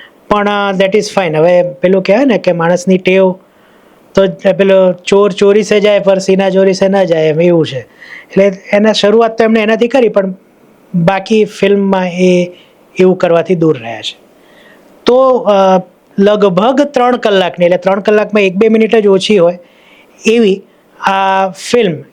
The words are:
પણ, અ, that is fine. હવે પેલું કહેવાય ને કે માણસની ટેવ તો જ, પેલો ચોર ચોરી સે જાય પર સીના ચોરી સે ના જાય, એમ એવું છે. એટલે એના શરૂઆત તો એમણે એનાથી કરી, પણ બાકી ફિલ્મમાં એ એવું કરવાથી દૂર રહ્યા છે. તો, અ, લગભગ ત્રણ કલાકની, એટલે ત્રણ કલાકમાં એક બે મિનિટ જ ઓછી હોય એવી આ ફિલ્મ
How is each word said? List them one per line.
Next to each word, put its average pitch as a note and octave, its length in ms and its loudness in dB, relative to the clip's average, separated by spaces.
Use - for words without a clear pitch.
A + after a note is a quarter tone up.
પણ, G#3 200 -2
અ, G3+ 280 -2
that F#3+ 140 0
is G#3 140 0
fine. E3 180 -2
હવે F3 260 2
પેલું F3+ 400 -2
કહેવાય G#3 220 0
ને A3 140 2
કે F3+ 140 -2
માણસની F3 460 0
ટેવ F#3 360 0
તો G3 120 2
જ, F#3 60 -4
પેલો F#3+ 340 2
ચોર F#3 400 0
ચોરી G3+ 300 2
સે G#3 180 0
જાય G#3 180 2
પર F#3+ 200 0
સીના F#3+ 320 0
ચોરી F#3+ 220 2
સે F#3+ 160 0
ના G3 160 0
જાય, D#3+ 240 0
એમ D#3 120 0
એવું E3+ 260 2
છે. B2+ 120 -10
એટલે G3 220 0
એના G#3 200 2
શરૂઆત A3 460 0
તો A#3 60 0
એમણે A3 160 0
એનાથી A3 280 0
કરી, A#3+ 200 0
પણ F#3+ 260 -4
બાકી F#3+ 500 0
ફિલ્મમાં G3 640 -2
એ F3+ 360 0
એવું F#3 180 2
કરવાથી E3+ 380 0
દૂર D#3+ 240 0
રહ્યા A2+ 240 -14
છે. - 140 -14
તો, C4 220 4
અ, F#3+ 400 0
લગભગ G3+ 600 0
ત્રણ B3 360 0
કલાકની, F#3 480 -2
એટલે F3 120 2
ત્રણ F#3+ 240 -2
કલાકમાં G#3 420 0
એક F#3 140 -2
બે A3 120 2
મિનિટ A3 280 2
જ G#3 100 2
ઓછી G3 320 2
હોય F3 200 2
એવી G#3+ 360 0
આ F#3+ 480 -2
ફિલ્મ F#3 640 -4